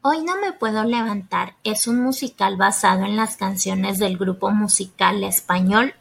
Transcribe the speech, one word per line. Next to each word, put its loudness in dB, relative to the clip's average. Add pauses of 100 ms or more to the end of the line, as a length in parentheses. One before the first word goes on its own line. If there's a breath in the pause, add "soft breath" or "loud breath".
Hoy 0
no -4
me -4
puedo -2
levantar -4
es -2
un 2
musical -2
basado 2
en -2
las -2
canciones -2
del 0
grupo -2
musical 0
español 2